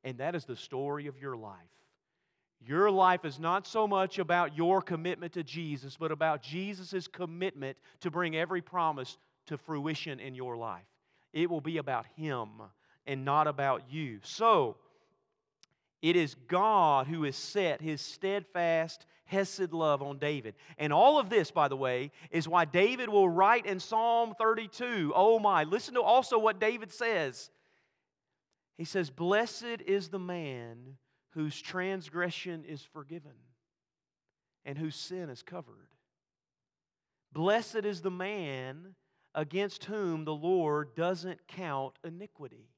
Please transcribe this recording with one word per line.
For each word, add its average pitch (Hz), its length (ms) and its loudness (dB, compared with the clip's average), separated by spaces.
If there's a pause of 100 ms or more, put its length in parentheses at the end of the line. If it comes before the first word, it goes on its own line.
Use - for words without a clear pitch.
And 127 140 -8
that 156 160 -4
is 160 100 -4
the 123 120 -8
story 143 520 -6
of 131 100 -14
your 131 180 -8
life. 107 200 -14 (1080)
Your 180 280 4
life 185 320 6
is 143 160 -6
not 175 260 0
so 220 220 2
much 190 320 2
about 175 360 2
your 180 260 4
commitment 170 500 -6
to 170 100 -6
Jesus, 143 540 -8
but 160 160 -4
about 151 300 0
Jesus' 185 680 -8
commitment 165 680 -8 (240)
to 180 100 -4
bring 160 260 -2
every 170 260 -2
promise 160 560 -2 (280)
to 151 120 -8
fruition 147 600 -6
in 127 160 -12
your 123 200 -8
life. 104 280 -8 (480)
It 170 180 0
will 165 100 -2
be 160 180 -4
about 131 280 -4 (100)
him 135 320 -4 (560)
and 135 200 -6
not 147 240 2
about 135 420 -2
you. 131 320 -6
So, 190 540 2 (1300)
it 165 120 4
is 160 220 2 (100)
God 175 600 4
who 160 160 -2
has 135 100 -2
set 180 460 -2
his 151 200 -4
steadfast, 170 1040 -2 (180)
hesed 190 480 -2
love 156 300 2
on 139 160 -6
David. 135 360 -2 (240)
And 147 140 0
all 254 260 8
of 208 120 2
this, 208 200 4
by 147 180 4
the 135 80 -2
way, 131 360 -2 (180)
is 160 160 0
why 170 180 4
David 214 440 2
will 202 200 6
write 190 380 6
in 190 140 -2
Psalm 233 580 0
thirty-two, 220 760 0
"Oh 220 240 8
my," 196 260 4
listen 220 300 -2
to 247 80 2
also 240 360 6
what 214 220 4
David 220 320 0
says. 175 580 -2 (1300)
He 165 60 -6
says, 165 260 -2
"Blessed 214 760 -2
is 190 220 0
the 190 100 -8
man 131 800 -10 (340)
whose 151 300 -4
transgression 175 1040 -6
is 151 180 -12
forgiven 147 500 -16 (1300)
and 139 120 -10
whose 156 200 -6
sin 180 340 -10
is 120 120 -16
covered. 120 460 -16 (1400)
Blessed 208 520 0
is 196 180 -4
the 190 80 -2
man 180 840 -8 (400)
against 170 500 -4
whom 185 400 -4
the 156 100 -4
Lord 151 600 0
doesn't 175 520 -4
count 139 480 -8 (100)
iniquity." 139 720 -16